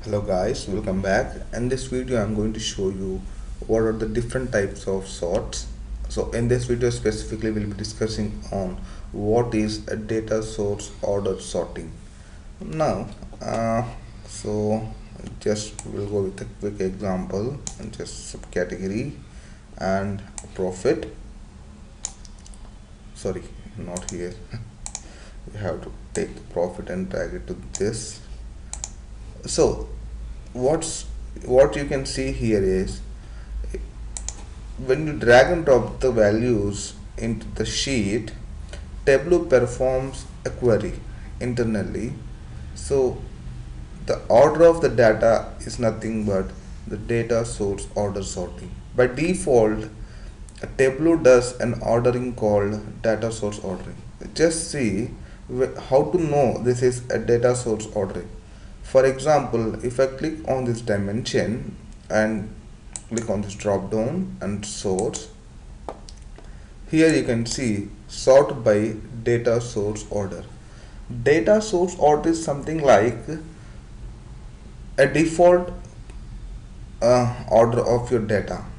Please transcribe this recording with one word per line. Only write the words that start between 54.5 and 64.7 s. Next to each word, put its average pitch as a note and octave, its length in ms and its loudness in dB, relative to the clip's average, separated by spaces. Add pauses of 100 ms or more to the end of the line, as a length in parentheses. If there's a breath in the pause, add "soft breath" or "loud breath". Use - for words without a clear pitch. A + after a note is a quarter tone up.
see A2+ 400 0 (420 loud breath)
wh-, B2+ 240 0 (120)
how C#3 160 6
to E3 120 0
know C#3+ 460 4
this B2 180 2
is B2 300 2
a A2 80 0
data A#2+ 360 4
source A2 380 -2
ordering. F#2+ 360 -2 (540 loud breath)
For C3 200 6
example, C3 800 2
if A#2+ 160 -2
I C3+ 60 8
click D#3 420 -4
on B2+ 180 0
this A#2 140 0
dimension G#2 960 -2 (320)
and G#2+ 460 0 (560)
click A2 220 -4
on G2+ 100 0
this G#2 140 -6
drop F#2+ 340 0
down C3+ 520 -2
and G2+ 220 -4
source, - 640 -2 (1600 loud breath)